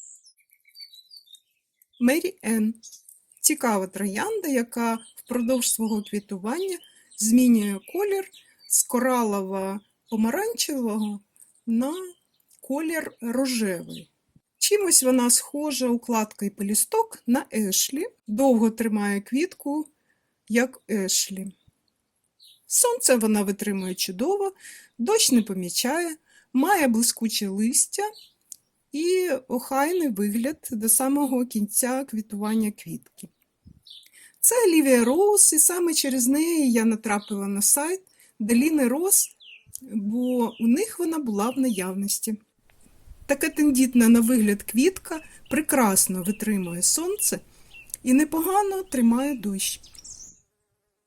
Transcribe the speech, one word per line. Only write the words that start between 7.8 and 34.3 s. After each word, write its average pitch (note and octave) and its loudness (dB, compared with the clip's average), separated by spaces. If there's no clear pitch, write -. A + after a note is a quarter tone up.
колір G4 -4
з - 0
коралово-помаранчевого A3 -2
на A#3+ 0
колір D#4+ -4
рожевий. A3 -4
Чимось G4 2
вона B3+ 4
схожа, C4+ -2
укладка A3+ -2
і G3+ -4
пелюсток, A3 -2
на C4 0
Ешлі. A3 -2
Довго A3+ 4
тримає G#3 -2
квітку, D4 -4
як B3 -2
Ешлі. F#3+ -4
Сонце A#4+ 2
вона G#3+ 2
витримує F#3+ -4
чудово, F#4+ -4
дощ G#4 2
не A#3+ 4
помічає, B3 -4
має D#4 2
блискуче A3 0
листя A3 -2
і F4+ 0
охайний C#4 0
вигляд A3 -4
до A3 -2
самого C4+ 2
кінця B3 -2
квітування G#3+ -4
квітки. - -16